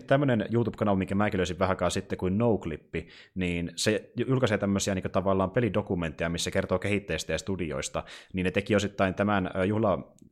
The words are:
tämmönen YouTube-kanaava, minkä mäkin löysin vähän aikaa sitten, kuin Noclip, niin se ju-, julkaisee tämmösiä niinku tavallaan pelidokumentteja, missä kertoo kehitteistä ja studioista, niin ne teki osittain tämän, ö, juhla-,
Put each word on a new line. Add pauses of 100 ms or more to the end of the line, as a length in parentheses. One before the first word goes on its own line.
tämmönen
YouTube-kanaava,
minkä
mäkin
löysin
vähän
aikaa
sitten,
kuin
Noclip, (400)
niin
se
ju-,
julkaisee
tämmösiä
niinku
tavallaan
pelidokumentteja,
missä
kertoo
kehitteistä
ja
studioista, (300)
niin
ne
teki
osittain
tämän,
ö,
juhla-, (180)